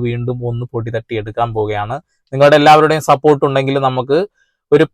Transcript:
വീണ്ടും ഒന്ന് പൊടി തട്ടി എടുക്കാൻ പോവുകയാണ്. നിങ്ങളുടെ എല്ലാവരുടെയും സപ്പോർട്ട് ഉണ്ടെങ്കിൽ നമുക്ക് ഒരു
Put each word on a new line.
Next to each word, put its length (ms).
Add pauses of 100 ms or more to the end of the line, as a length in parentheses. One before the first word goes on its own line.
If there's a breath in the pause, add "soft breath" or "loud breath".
വീണ്ടും 320 (100)
ഒന്ന് 240
പൊടി 240
തട്ടി 240
എടുക്കാൻ 360
പോവുകയാണ്. 400 (360)
നിങ്ങളുടെ 280
എല്ലാവരുടെയും 500
സപ്പോർട്ട് 380
ഉണ്ടെങ്കിൽ 280 (100)
നമുക്ക് 320 (560)
ഒരു 200